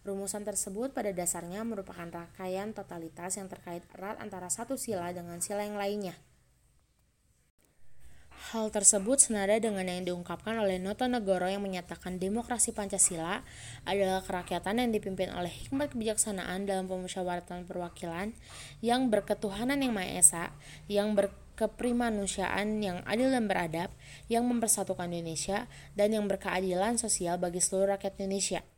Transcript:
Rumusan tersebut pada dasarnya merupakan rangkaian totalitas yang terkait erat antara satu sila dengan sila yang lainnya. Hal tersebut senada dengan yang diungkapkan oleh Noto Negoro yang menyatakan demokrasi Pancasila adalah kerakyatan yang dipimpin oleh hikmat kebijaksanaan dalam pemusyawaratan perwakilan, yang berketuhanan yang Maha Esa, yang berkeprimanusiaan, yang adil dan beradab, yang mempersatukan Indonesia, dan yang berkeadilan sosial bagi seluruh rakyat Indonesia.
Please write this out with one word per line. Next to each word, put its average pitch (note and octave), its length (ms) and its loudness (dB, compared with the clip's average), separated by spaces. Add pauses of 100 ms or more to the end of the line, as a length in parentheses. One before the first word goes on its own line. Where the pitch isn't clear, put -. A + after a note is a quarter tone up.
Rumusan G3+ 480 -4
tersebut G#3 480 -4
pada G#3 160 -2
dasarnya F3 480 -4
merupakan F#3+ 480 -6
rangkaian F#3 640 -6
totalitas F3 640 -8
yang F#3+ 160 -10
terkait F3 400 -10
erat G3 240 -8
antara F#3+ 320 -10
satu A#3+ 320 -4
sila F3+ 320 -2
dengan F3 320 -8
sila G3+ 160 -4
yang G#3 160 -4
lainnya. G3+ 400 -2 (2500)
Hal A3 160 0
tersebut G#3 480 6
senada G3+ 400 6
dengan G3+ 240 0
yang F3+ 240 -2
diungkapkan F3 480 -4
oleh F#3+ 240 2
Noto G#3 240 -2
Negoro G3 400 2
yang G3 160 0
menyatakan F3+ 560 -4
demokrasi A3 560 0
Pancasila F#3+ 720 0 (400)
adalah F#3+ 400 2
kerakyatan F#3 560 0
yang B3 80 4
dipimpin F#3+ 480 0
oleh F3+ 160 -2
hikmat C#4+ 400 -2
kebijaksanaan G#3+ 720 0
dalam F#3+ 240 0
pemusyawaratan F3+ 800 -4
perwakilan, F3 640 -6 (480)
yang A#3+ 320 4
berketuhanan G#3+ 720 2
yang B3 80 2
Maha F#3 240 0
Esa, F3 400 6 (320)
yang G3+ 240 4
berkeprimanusiaan, G#3+ 1700 2
yang F3+ 240 -2
adil B3 240 4
dan B3+ 160 4
beradab, F3 480 0 (400)
yang A#3+ 160 4
mempersatukan G3 640 2
Indonesia, E3+ 560 -2 (240)
dan G#3+ 240 6
yang G#3 80 2
berkeadilan F#3+ 720 2
sosial F#3 400 0
bagi F3+ 240 0
seluruh G3 400 4
rakyat G3 160 -4
Indonesia. G3 480 -2 (140)